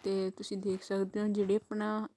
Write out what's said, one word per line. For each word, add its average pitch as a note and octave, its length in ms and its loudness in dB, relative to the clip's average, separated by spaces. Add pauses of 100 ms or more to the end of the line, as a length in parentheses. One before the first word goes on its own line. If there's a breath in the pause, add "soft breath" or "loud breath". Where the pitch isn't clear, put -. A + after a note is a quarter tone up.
ਤੇ F#3+ 260 2
ਤੁਸੀਂ G3 280 -6
ਦੇਖ F#3+ 260 -2
ਸਕਦੇ G3 380 0
ਹੋ, G#3 60 2
ਜਿਹੜੇ G3+ 280 4
ਆਪਣਾ G#3+ 600 -2